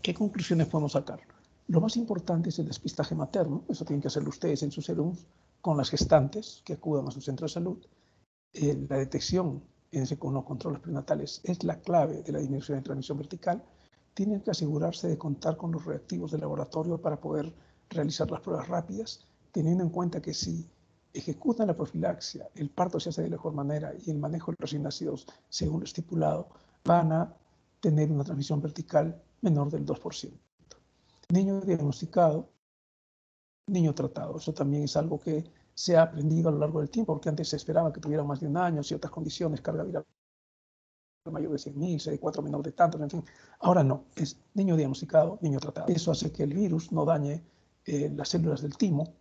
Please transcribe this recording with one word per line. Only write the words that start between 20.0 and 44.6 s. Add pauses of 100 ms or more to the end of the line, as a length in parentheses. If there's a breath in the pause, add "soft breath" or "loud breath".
que
si (420)
ejecutan
la
profilaxia,
el
parto
se
hace
de
la
mejor
manera (140)
y
el
manejo
de
los
recién
nacidos (240 loud breath)
según
lo
estipulado, (360 soft breath)
van
a (440)
tener
una
transmisión
vertical (220)
menor
del
dos
por
ciento. (520 soft breath)
Niño
diagnosticado, (1160)
niño
tratado.
Eso
también
es
algo
que (300 loud breath)
se
ha
aprendido
a
lo
largo
del
tiempo,
porque
antes
se
esperaba
que
tuviera
más
de
un
año,
ciertas
condiciones,
carga
viral (1300)
mayor
de
cien
mil,
C
D
cuatro
menor
de
tantos,
en
fin. (360 loud breath)
Ahora
no, (100)
es (160)
niño